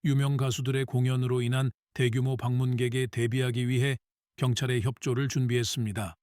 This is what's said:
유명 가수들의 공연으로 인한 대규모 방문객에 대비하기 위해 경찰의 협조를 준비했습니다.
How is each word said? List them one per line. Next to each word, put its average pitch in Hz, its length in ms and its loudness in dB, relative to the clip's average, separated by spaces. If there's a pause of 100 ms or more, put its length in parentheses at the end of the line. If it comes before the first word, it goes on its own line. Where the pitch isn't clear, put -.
유명 139 320 2
가수들의 131 500 -2
공연으로 127 560 0
인한 127 280 0 (240)
대규모 127 420 2
방문객에 123 760 0
대비하기 123 560 0
위해 131 280 2 (420)
경찰의 123 440 0
협조를 131 460 -2
준비했습니다. 113 960 -2